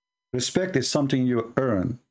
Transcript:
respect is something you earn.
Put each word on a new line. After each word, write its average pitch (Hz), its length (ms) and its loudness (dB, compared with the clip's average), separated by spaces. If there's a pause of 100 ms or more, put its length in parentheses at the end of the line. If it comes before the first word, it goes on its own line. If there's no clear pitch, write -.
(340)
respect 180 420 0
is 127 140 2
something 135 380 2
you 117 300 0
earn. 120 420 0 (120)